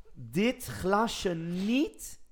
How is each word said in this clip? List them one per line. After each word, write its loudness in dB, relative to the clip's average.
dit 0
glasje 2
niet 0